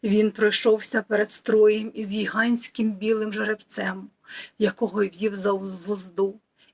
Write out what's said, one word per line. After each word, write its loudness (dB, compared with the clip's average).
Він 4
пройшовся 2
перед 0
строєм 4
із -6
гігантським 0
білим -2
жеребцем, -6
якого 0
вів -4
за -2
вузду, -4